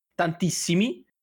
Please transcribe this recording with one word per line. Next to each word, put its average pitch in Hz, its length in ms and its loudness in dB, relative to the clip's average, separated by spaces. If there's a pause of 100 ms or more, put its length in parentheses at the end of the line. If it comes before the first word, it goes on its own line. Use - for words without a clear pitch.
(140)
tantissimi 175 880 0 (180)